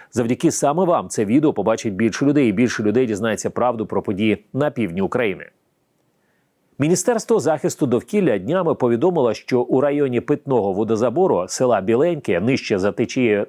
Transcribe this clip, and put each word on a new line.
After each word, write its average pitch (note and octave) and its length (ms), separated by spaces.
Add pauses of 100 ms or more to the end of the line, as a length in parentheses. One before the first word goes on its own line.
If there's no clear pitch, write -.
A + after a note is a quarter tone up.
(100)
Завдяки B2 400
саме D3+ 340
вам C#3 240
це A2+ 160
відео C#3 280
побачить G#2+ 420
більше A2 320
людей, C#3 220
і G#2+ 40
більше A2+ 300
людей A2 240
дізнається G#2+ 440
правду A2+ 360
про F#2 160
події G#2 500
на C#3+ 180
півдні G2 320
України. G2+ 440 (1300)
Міністерство F#3+ 600
захисту D3+ 460
довкілля B2 520
днями D3+ 360
повідомило, B2 600
що - 260
у B2+ 200
районі C#3+ 400
питного A#2+ 520
водозабору A2 760
села A#2+ 320
Біленьке, A2+ 600
нижче A2 380
за F#2+ 140
течією A2 560